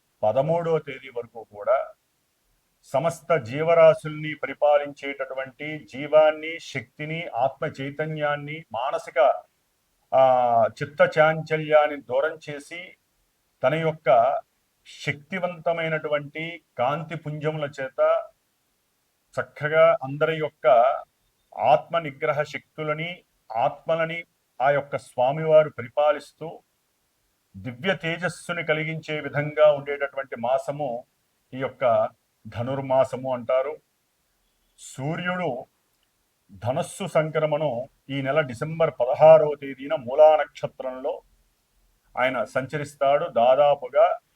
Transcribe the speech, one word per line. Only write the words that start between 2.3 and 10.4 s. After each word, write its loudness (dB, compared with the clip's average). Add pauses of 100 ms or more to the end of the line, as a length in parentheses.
సమస్త -2
జీవరాశుల్ని 2
పరిపాలించేటటువంటి -4
జీవాన్ని, 2
శక్తిని, -10
ఆత్మ -2
చైతన్యాన్ని, -6
మానసిక, -6 (960)
ఆ, 6 (440)